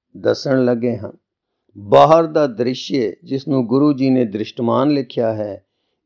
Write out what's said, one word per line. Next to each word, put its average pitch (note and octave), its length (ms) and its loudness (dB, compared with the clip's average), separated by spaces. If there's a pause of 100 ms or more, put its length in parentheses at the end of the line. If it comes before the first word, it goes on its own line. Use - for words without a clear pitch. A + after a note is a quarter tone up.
(160)
ਦੱਸਣ B2+ 480 -2
ਲੱਗੇ A#2+ 320 -2
ਹਨ। G2+ 160 -14 (680)
ਬਾਹਰ C#3+ 480 6
ਦਾ D#3 200 0
ਦ੍ਰਿਸ਼ਯ, B2 680 -4 (120)
ਜਿਸ C3+ 240 -8
ਨੂੰ C3 180 0
ਗੁਰੂ C#3+ 260 2
ਜੀ C3 180 0
ਨੇ B2+ 140 2
ਦ੍ਰਿਸ਼ਟਮਾਨ A#2 640 -2
ਲਿਖਿਆ B2 440 -2
ਹੈ, G#2 320 -8 (420)